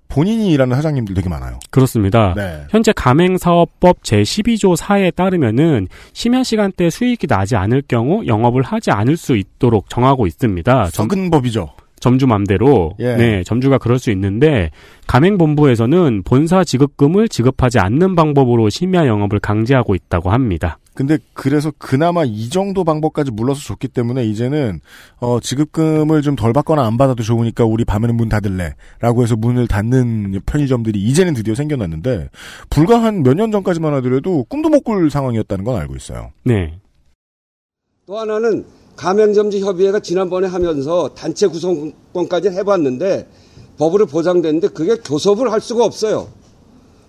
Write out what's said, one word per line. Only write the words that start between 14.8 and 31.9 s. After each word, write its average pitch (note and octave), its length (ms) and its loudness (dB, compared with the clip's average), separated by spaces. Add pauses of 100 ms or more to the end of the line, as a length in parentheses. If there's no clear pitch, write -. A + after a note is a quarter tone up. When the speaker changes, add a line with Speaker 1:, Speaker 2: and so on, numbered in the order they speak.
Speaker 2:
가맹본부에서는 D3 1160 2
본사 E3 400 2
지급금을 C#3+ 640 2
지급하지 B2 500 0
않는 D3+ 380 2
방법으로 C3 540 2
심야 F3+ 360 0
영업을 G#2 320 0
강제하고 A2 560 0
있다고 F2 360 -2
합니다. F#2+ 480 -2 (160)
Speaker 1:
근데 C#3 220 0 (160)
그래서 D3 460 -2
그나마 E3 460 0
이 A2 260 -6
정도 F#3+ 340 -2
방법까지 D#3 460 -2
물러서 C3 320 -4
줬기 - 260 -10
때문에 B2 380 -4
이제는, A2 540 -4 (400)
어, A#2+ 200 -2
지급금을 D#3 840 0
좀 C#3+ 140 0
덜 A2+ 160 0
받거나 C#3+ 320 0
안 A2+ 140 -2
받아도 C3 240 2
좋으니까 A#2 420 0
우리 A2+ 200 2
밤에는 A2+ 320 0
문 A#2 120 0
닫을래라고 G2+ 920 -2
해서 A#2 140 0
문을 A#2+ 320 0
닫는 A2 760 0
편의점들이 A#2+ 560 -2
이제는 D3+ 340 2
드디어 A2 200 -4
생겨났는데 G#2+ 760 -4 (400)